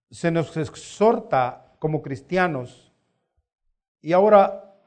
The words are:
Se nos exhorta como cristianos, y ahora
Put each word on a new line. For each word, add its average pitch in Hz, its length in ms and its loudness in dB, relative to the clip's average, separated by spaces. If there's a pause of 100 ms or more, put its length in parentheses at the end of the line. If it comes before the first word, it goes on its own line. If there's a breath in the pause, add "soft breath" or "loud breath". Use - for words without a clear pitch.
(100)
Se 170 220 -4
nos 165 240 -4
exhorta - 1200 -2
como 151 240 -4
cristianos, 143 880 -6 (1120)
y 151 100 -6
ahora 196 640 4 (120)